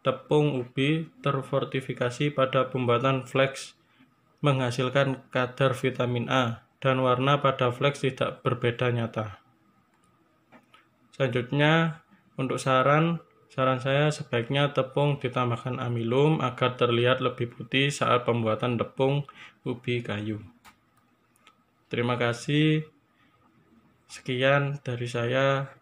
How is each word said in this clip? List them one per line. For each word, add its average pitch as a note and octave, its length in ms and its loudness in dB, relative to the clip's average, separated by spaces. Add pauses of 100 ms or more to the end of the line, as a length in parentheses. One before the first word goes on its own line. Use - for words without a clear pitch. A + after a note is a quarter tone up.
tepung C#3+ 600 0
ubi D3+ 480 -2 (100)
terfortifikasi C3+ 1120 -2
pada C3 400 0
pembuatan B2+ 560 0
flax - 480 -2 (640)
menghasilkan C3 960 0
kadar B2+ 400 0
vitamin B2 560 -2
A B2 320 0 (160)
dan C3 240 0
warna C3 400 2
pada B2+ 320 2
flax C#3 300 -2
tidak - 400 -4
berbeda B2 480 0
nyata. A2 480 -4 (1800)
Selanjutnya, C#3+ 880 0 (320)
untuk B2+ 240 -4
saran, D3 640 4 (240)
saran C3 320 0
saya C#3 320 2
sebaiknya C#3 640 -2
tepung C#3+ 400 0
ditambahkan B2 640 -4
amilum B2 640 2
agar B2 320 0
terlihat B2 480 2
lebih A#2+ 320 -4
putih C#3 320 0
saat A#2+ 400 2
pembuatan A#2 480 0
tepung C3+ 480 -2 (400)
ubi A#2+ 400 -6
kayu. G#2 400 -6 (1400)
Terima A#2+ 320 -2
kasih. D3+ 640 0 (1200)
Sekian C#3 800 0
dari A#2+ 240 -6
saya. C3+ 720 0